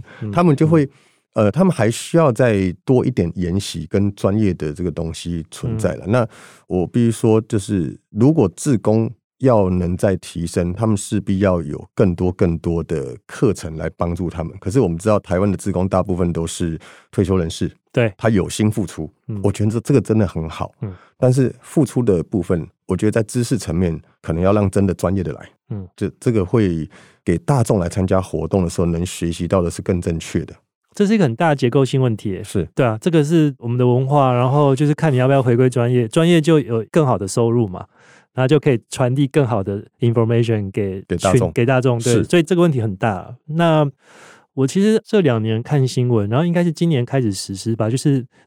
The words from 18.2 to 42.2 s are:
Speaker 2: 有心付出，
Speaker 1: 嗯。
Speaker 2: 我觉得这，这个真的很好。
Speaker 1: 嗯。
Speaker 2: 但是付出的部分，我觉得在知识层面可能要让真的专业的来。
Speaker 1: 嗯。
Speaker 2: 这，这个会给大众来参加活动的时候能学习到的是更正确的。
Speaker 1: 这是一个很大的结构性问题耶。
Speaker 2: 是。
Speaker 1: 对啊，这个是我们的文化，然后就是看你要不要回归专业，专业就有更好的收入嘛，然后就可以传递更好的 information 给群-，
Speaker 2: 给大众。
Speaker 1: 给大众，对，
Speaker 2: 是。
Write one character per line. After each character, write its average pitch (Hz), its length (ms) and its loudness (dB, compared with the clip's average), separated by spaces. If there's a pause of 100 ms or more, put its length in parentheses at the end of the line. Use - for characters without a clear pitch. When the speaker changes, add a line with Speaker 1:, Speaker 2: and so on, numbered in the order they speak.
Speaker 2:
有 90 180 2
心 107 220 0
付 107 160 -4
出， 80 240 -10 (160)
Speaker 1:
嗯。 107 160 -10
Speaker 2:
我 101 80 2
觉 104 140 -2
得 107 80 0
这， 117 80 -4
这 147 140 0
个 123 60 4
真 110 160 0
的 107 120 2
很 80 200 -6
好。 - 240 -10 (100)
Speaker 1:
嗯。 98 120 -8 (240)
Speaker 2:
但 127 140 4
是 127 280 0
付 - 240 0
出 - 160 -2
的 98 220 2
部 92 180 -4
分， 85 240 -2 (220)
我 95 100 -2
觉 107 100 -2
得 107 40 0
在 113 140 2
知 123 180 -4
识 120 160 -2
层 - 160 -6
面 85 260 -2 (220)
可 85 100 -4
能 82 80 -2
要 92 120 2
让 104 180 2
真 101 160 2
的 90 80 0
专 90 220 -2
业 95 60 -2
的 78 100 -6
来。 - 160 -18 (220)
Speaker 1:
嗯。 98 240 -10
Speaker 2:
这， 98 240 -6
这 127 140 -2
个 104 120 0
会 87 440 0 (360)
给 85 140 2
大 139 240 0
众 113 160 2
来 87 100 -2
参 92 160 -2
加 95 160 2
活 80 280 -6
动 95 160 2
的 82 60 -2
时 - 100 -4
候 90 60 2
能 85 200 -2
学 85 240 -6
习 87 160 -6
到 95 140 2
的 85 100 0
是 - 120 -8
更 92 180 -2
正 85 180 -4
确 82 260 -4
的。 - 100 -16 (400)
Speaker 1:
这 202 120 0
是 208 80 2
一 220 40 4
个 196 40 2
很 117 140 0
大 165 140 2
的 147 40 2
结 127 160 0
构 135 140 2
性 131 160 0
问 120 160 0
题 104 140 -8
耶。 90 120 -8
Speaker 2:
是。 98 320 -4
Speaker 1:
对 143 100 2
啊， 110 160 0
这 - 80 -4
个 160 140 4
是 151 360 2
我 120 100 -10
们 120 100 -2
的 123 80 2
文 123 200 2
化， 135 260 4
然 123 180 2
后 143 240 4
就 139 100 0
是 147 100 2
看 160 180 0
你 127 40 2
要 127 120 4
不 139 40 4
要 139 80 4
回 120 160 2
归 127 140 4
专 123 220 0
业， 123 160 2
专 165 200 2
业 170 120 4
就 156 180 4
有 113 320 -2
更 156 160 2
好 123 120 2
的 101 100 -4
收 117 240 2
入 117 160 2
嘛， 90 180 -12 (460)
然 127 100 -2
后 131 60 4
就 151 100 6
可 139 140 2
以 117 80 0 (100)
传 127 240 0
递 139 120 2
更 139 200 0
好 110 160 -2
的 101 220 -6 (160)
information 113 720 0
给 98 280 -4
群-， - 60 -16
Speaker 2:
给 92 100 -2
大 92 180 2
众。 95 180 2
Speaker 1:
给 120 140 0
大 127 140 2
众， 120 180 2
对， 120 160 0
Speaker 2:
是。 107 100 2